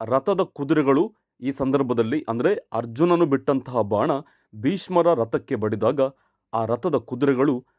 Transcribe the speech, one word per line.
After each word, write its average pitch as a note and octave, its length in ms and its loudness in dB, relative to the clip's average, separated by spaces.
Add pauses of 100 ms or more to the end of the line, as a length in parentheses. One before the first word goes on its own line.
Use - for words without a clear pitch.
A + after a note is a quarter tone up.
ರಥದ C3+ 400 0
ಕುದುರೆಗಳು D3 760 0 (260)
ಈ B2+ 100 -6
ಸಂದರ್ಭದಲ್ಲಿ, C3 760 -2
ಅಂದ್ರೆ B2 260 0 (180)
ಅರ್ಜುನನು C#3+ 520 2
ಬಿಟ್ಟಂತಹ C3+ 560 0
ಬಾಣ G#2+ 300 0 (440)
ಭೀಷ್ಮರ E3+ 580 0
ರಥಕ್ಕೆ C3 420 -2
ಬಡಿದಾಗ G#2+ 460 0 (520)
ಆ A2+ 120 -2
ರಥದ A#2+ 300 -2
ಕುದುರೆಗಳು C3 720 0 (140)